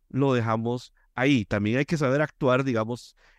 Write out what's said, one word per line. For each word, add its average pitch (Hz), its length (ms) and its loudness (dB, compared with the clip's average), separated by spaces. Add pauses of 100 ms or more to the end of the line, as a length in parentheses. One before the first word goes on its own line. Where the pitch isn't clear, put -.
lo 135 240 0
dejamos 113 600 -2 (220)
ahí. 127 300 2
También 107 340 0
hay 147 60 0
que 170 120 -4
saber 143 240 0
actuar, 135 420 0
digamos, 117 520 -4 (240)